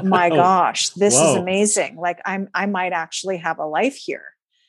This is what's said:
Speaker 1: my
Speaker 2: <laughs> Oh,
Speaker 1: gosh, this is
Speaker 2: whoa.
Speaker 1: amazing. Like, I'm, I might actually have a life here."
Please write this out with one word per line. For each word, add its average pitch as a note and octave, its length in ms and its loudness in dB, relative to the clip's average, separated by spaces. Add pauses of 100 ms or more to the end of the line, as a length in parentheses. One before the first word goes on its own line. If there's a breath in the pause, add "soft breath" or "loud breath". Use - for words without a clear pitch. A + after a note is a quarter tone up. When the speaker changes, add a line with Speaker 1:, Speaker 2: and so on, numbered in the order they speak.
Speaker 1:
my F#3 260 4
Speaker 2:
<laughs> - 20 0
Oh, D#3+ 40 2
Speaker 1:
gosh, F3 540 2
this G3 240 0
is C3+ 80 4
Speaker 2:
whoa. D3+ 200 4
Speaker 1:
amazing. F#3+ 560 0
Like, F3 280 -4
I'm, F#3+ 280 -6
I F#3+ 120 -2
might F#3 260 -2
actually F3+ 460 -6
have E3 220 -4
a D#3 60 -6
life F#3 300 -2
here." - 300 -12 (440)